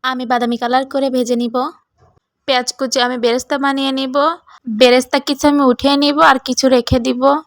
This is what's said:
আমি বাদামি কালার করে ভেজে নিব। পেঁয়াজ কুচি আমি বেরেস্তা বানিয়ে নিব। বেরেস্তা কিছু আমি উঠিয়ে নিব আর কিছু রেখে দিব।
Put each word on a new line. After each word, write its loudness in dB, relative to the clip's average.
আমি -6
বাদামি 0
কালার 0
করে -2
ভেজে -2
নিব। -4
পেঁয়াজ 0
কুচি -4
আমি -2
বেরেস্তা -2
বানিয়ে -2
নিব। -4
বেরেস্তা 2
কিছু -4
আমি 2
উঠিয়ে 2
নিব 0
আর 4
কিছু -4
রেখে 2
দিব। -2